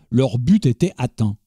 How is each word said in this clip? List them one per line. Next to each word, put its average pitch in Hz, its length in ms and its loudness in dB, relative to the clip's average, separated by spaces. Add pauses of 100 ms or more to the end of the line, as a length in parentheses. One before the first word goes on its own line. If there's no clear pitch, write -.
(120)
leur 120 260 0
but 156 300 2
était 127 300 0
atteint. 107 500 -4